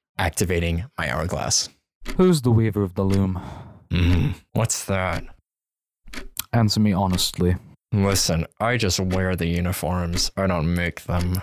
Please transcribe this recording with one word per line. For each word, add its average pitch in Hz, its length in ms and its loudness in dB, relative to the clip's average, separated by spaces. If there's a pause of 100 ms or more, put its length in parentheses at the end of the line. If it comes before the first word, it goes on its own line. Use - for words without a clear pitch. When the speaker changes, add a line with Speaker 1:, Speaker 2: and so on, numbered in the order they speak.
(180)
Speaker 1:
activating 87 640 -2 (140)
my 80 120 -4
hourglass. - 600 -2 (480)
Speaker 2:
Who's 180 240 4
the 123 80 2
Weaver 110 320 2
of 92 120 -2
the 98 100 0
Loom? 95 360 0 (500)
Speaker 1:
Mm-hmm. 85 420 2 (200)
What's - 320 -2
that? 92 400 -2 (1300)
Speaker 2:
Answer 110 280 2
me 107 120 4
honestly. 90 640 0 (360)
Speaker 1:
Listen, 98 540 2 (140)
I 120 160 0
just 101 240 0
wear 92 360 0
the 85 100 -2
uniforms. 87 920 -2
I 98 100 0
don't 87 280 0
make 85 300 -4
them. 90 380 -2